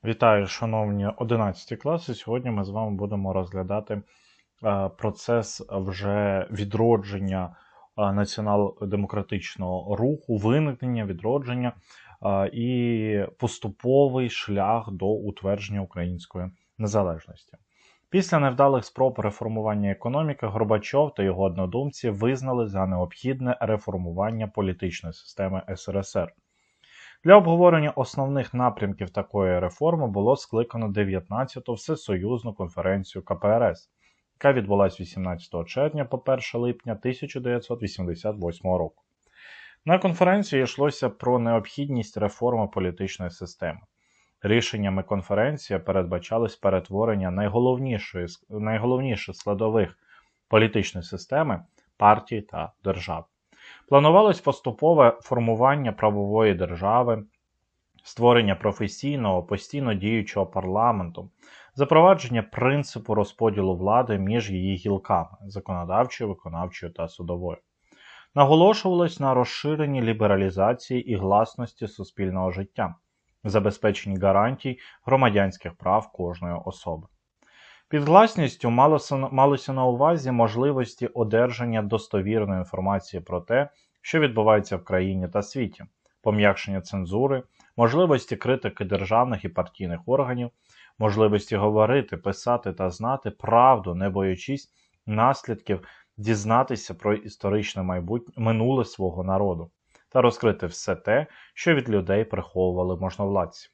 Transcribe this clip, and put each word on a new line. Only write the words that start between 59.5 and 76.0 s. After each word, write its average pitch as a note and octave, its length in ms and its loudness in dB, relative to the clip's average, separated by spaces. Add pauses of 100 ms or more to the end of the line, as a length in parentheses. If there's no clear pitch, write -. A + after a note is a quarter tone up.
діючого G#2 520 -2
парламенту, F#2+ 840 -2 (440)
запровадження C#3 680 4
принципу A#2+ 720 -2
розподілу G2+ 640 0
влади G#2+ 420 2
між G#2 320 -2
її F#2+ 260 -2
гілками, F#2+ 600 -2 (100)
законодавчою, G2 840 -4
виконавчою F2 640 -8
та E2 160 -8
судовою. F2 500 -8 (760)
Наголошувалось F3 840 4
на C3+ 140 2
розширенні C#3+ 680 0
лібералізації G#2+ 1080 0
і G#2+ 60 0
гласності G#2 720 0
суспільного F#2 640 -4
життя, - 440 -6 (500)
забезпеченні G2+ 720 0
гарантій G#2+ 600 2 (260)
громадянських G2+ 720 2
прав - 380 -2